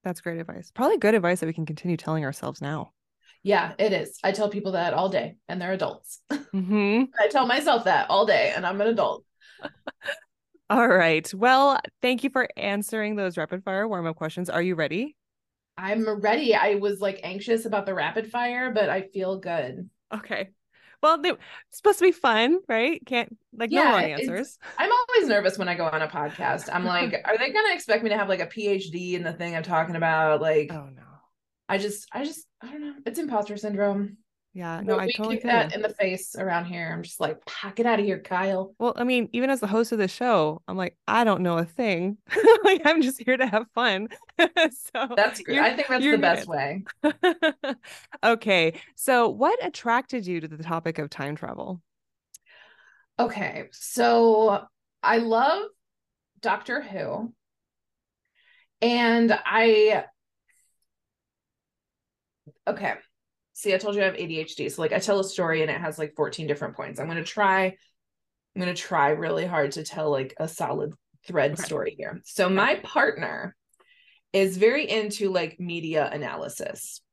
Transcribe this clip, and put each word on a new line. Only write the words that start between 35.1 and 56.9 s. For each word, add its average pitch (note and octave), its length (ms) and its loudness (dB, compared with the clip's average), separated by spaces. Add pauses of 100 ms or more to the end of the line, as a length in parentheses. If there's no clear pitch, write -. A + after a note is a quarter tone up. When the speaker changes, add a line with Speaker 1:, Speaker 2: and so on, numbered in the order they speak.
Speaker 1:
totally A3 240 -4
Speaker 2:
get A#3 60 -6
Speaker 1:
feel A#3+ 80 -2
Speaker 2:
that A3+ 200 2
Speaker 1:
you. - 40 -8
Speaker 2:
in G#3+ 80 -4
the G#3+ 60 -2
face F#3+ 480 -4
around F3 300 -4
here. E3+ 260 -8
I'm E3+ 100 -10
just - 160 -16
like, - 260 -6
"Pack - 360 -10
it A#3 60 2
out A3+ 120 4
of G3+ 60 2
here, F#3+ 160 -2
Kyle." F#3+ 580 -4
Speaker 1:
Well, A#3 180 0
I - 80 -4
mean, B3 280 0
even B3+ 180 0
as C4 100 0
the G#3+ 60 -4
host A3+ 260 0
of A3+ 60 -2
the G3 80 2
show, F3 600 0
I'm F#3 80 -6
like, F3+ 200 -6 (120)
"I A3+ 160 4
don't F#3+ 180 4
know E3+ 160 2
a E3+ 60 0
thing." G3 540 -2 (100)
<laughs> A4 360 8
Like, F#4+ 220 6
I'm D#4+ 160 6
just B3+ 200 -2
here B3+ 140 2
to C4 100 0
have G#3+ 280 0
fun. A3 340 0 (300)
<laughs> E4+ 100 6 (460)
So A#3+ 220 -4
Speaker 2:
That's G#3 240 2
good. - 140 -4
Speaker 1:
you're, C#4+ 100 4
Speaker 2:
I A#3+ 100 2
think C#4 140 -2
that's B3+ 140 0
Speaker 1:
you're C#4 140 4
Speaker 2:
the F3+ 60 2
best F3+ 240 2
Speaker 1:
good. E3+ 60 -8
Speaker 2:
way. D3 320 -6 (180)
Speaker 1:
<laughs> - 1200 -2
Okay. F#3+ 560 4 (140)
So A#3+ 340 4
what E4 360 0
attracted B3 640 -2
you F3 140 -4
to D#3 80 -10
the D#3 140 -14
topic E3 360 -4
of D3 120 -6
time C#3+ 260 -6
travel? - 460 -10 (1400)
Speaker 2:
Okay. A3+ 540 -4
So A3+ 920 4 (380)
I A3+ 160 4
love B3 460 2 (760)
Doctor B3 400 -4
Who. G#3+ 540 -8 (1500)